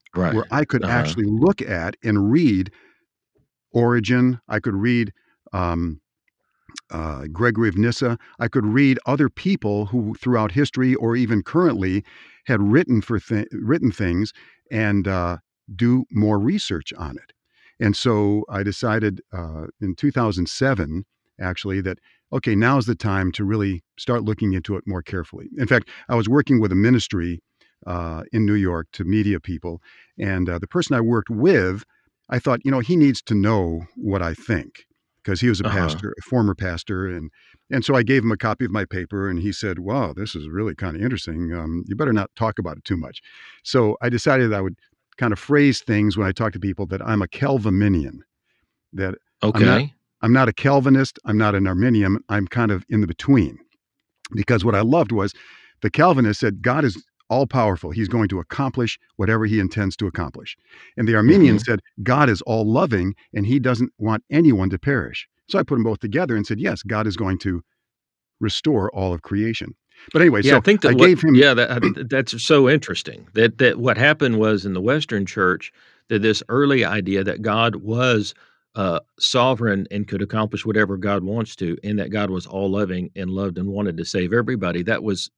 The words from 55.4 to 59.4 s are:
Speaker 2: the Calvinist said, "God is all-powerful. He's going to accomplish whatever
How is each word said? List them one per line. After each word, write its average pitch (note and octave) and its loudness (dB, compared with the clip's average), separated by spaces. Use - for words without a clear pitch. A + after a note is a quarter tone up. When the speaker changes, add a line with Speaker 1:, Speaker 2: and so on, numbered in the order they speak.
Speaker 2:
the - 0
Calvinist C3+ 4
said, G2+ -2
"God C3+ 0
is A2 -2
all-powerful. A2+ 0
He's G2 -4
going A2+ 0
to F#2 -4
accomplish B2+ -4
whatever A2 0